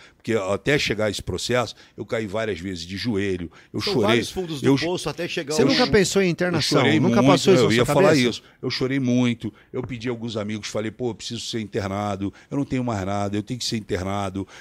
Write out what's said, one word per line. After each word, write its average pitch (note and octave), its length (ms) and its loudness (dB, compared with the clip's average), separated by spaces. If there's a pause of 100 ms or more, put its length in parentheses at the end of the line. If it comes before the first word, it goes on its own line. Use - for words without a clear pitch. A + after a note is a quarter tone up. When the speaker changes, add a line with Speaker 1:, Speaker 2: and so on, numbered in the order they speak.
(160)
Speaker 1:
Porque - 180 -4
até G2+ 440 0
chegar G#2+ 320 0
esse F#2+ 100 -6
processo, A#2 540 -4 (220)
eu A#2 100 -10
caí A2+ 220 -4
várias G#2+ 320 -4
vezes F2 260 -8
de F#2 100 -10
joelho, F#2+ 540 -2 (220)
eu A2+ 80 -6
Speaker 2:
São G3+ 140 -4
Speaker 1:
chorei, A2 140 2
Speaker 2:
vários A2+ 220 2
fundos E3 320 -6
do B2+ 60 2
Speaker 1:
eu C#3 100 4
Speaker 2:
poço D#3+ 300 -4
até E3 180 -6
chegar D3+ 280 -6
Speaker 3:
Você F#3+ 80 2
Speaker 2:
ao - 60 4
Speaker 3:
nunca C4+ 160 2
Speaker 2:
chão. - 80 -2
Speaker 3:
pensou G3 300 4
em F#3+ 40 4
Speaker 1:
eu F3 40 2
Speaker 3:
internação? E3 500 0
Speaker 1:
chorei D3 200 4
Speaker 3:
Nunca A#2 160 4
Speaker 1:
muito, - 160 6
Speaker 3:
passou F#3 220 6
isso B2+ 100 6
Speaker 1:
eu G2+ 40 4
Speaker 3:
na G#2 60 4
Speaker 1:
ia A#2+ 100 4
Speaker 3:
sua D3 100 0
Speaker 1:
falar - 160 6
Speaker 3:
cabeça? C3 200 6
Speaker 1:
isso. - 120 -8 (200)
Eu C3 80 -2
chorei C3+ 300 -2
muito. B2 520 2 (200)
Eu B2+ 100 -6
pedi A#2+ 260 -8
a B2 40 -2
alguns A2+ 240 -6
amigos, G#2 320 -6
falei, A2 240 -4
"Pô, B2 180 -4
eu G#2+ 60 -6
preciso A#2 240 -10
ser A#2 200 -6
internado, G2+ 720 -4 (180)
eu C#3+ 60 -6
não C#3+ 80 -2
tenho B2+ 200 -2
mais G#2+ 200 -2
nada, G2+ 320 -2
eu G#2 60 -2
tenho B2 160 -8
que - 80 -6
ser A#2+ 120 -4
internado, G2 680 -4 (140)